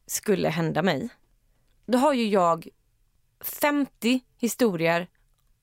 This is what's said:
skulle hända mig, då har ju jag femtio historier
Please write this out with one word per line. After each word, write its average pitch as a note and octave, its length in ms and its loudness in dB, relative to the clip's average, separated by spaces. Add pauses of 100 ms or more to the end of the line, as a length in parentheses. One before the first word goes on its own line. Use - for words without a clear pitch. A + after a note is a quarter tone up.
skulle F3 420 -2
hända D#3+ 340 -2
mig, F3+ 260 -2 (800)
då A#3+ 120 0
har C#4+ 140 4
ju A#3 160 0
jag F3 400 2 (720)
femtio C4+ 800 -2 (160)
historier F3 720 0 (540)